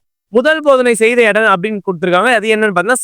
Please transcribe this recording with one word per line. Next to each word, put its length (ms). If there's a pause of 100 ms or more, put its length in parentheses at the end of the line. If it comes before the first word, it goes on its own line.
(320)
முதல் 280
போதனை 340
செய்த 280
இடம் 220
அப்படின்னு 420
கொடுத்திருக்காங்க. 480
அது 200
என்னன்னு 240
பார்த்தா, 260